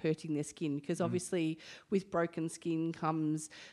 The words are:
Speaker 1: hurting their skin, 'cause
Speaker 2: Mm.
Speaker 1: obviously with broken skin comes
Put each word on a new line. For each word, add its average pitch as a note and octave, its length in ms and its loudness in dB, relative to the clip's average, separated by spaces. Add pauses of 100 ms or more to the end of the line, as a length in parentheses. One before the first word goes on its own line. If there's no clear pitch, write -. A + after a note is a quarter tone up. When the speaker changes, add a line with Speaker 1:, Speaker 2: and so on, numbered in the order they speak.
Speaker 1:
hurting D#3 320 0
their D3 100 2
skin, D3 380 -2
'cause E3+ 160 -2
Speaker 2:
Mm. F3 80 2
Speaker 1:
obviously E3 540 0 (320)
with G3 180 2
broken E3+ 400 0
skin E3 420 0
comes D#3 600 0 (220)